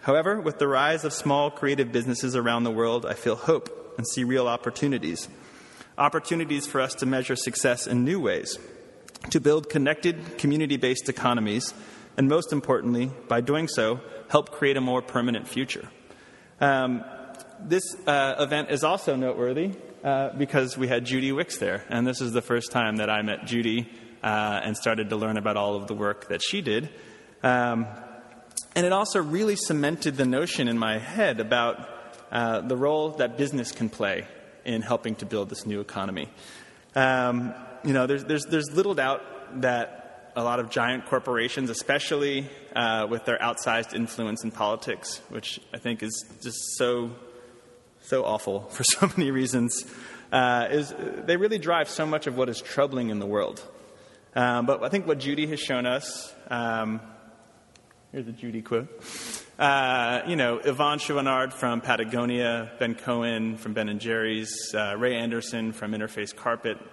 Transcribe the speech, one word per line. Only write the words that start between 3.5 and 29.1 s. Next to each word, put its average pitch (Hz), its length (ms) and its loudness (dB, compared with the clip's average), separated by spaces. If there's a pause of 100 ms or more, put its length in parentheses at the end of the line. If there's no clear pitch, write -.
and 113 100 -4
see - 160 -2
real 123 240 2
opportunities. 117 840 -2 (680)
Opportunities 147 720 0
for 135 160 0
us 131 140 -2
to 135 100 -2
measure 131 300 0
success 120 500 0
in 123 180 4
new 180 160 2
ways, 98 380 0 (720)
to 156 100 2
build 151 300 4
connected, 160 640 0
community-based 143 720 2
economies, 120 640 0 (460)
and 135 100 6
most 160 240 4
importantly, 123 580 2 (180)
by 120 120 4
doing 147 260 2
so, 123 340 0 (280)
help 147 220 4
create 139 260 2
a 135 60 2
more 127 180 2
permanent 120 480 0
future." - 400 -4 (720)
Um, 131 420 2 (580)
this, 180 240 0 (220)
uh, 139 340 4
event 147 300 0
is 143 140 0
also 160 320 2
noteworthy, 127 560 0 (320)
uh, 135 320 0
because 135 400 2
we 127 100 0
had 120 200 2
Judy 131 260 0
Wicks - 240 -2
there, 95 320 0
and 120 180 2
this 127 140 0
is 123 120 0
the 117 100 2
first 120 300 0
time 110 240 2
that 107 120 0
I 107 140 2
met 107 240 -4
Judy, 117 420 0 (340)
uh, 107 400 0
and 107 140 -2
started 110 320 0
to 110 80 -2
learn 107 220 0
about 104 180 0
all 104 200 2
of 101 100 -6
the 107 80 -4
work 104 340 -2
that 87 140 -2
she - 180 -2
did. 131 300 -2 (520)
Um, 120 440 2 (880)
and 175 80 4
it 180 80 4
also 196 300 2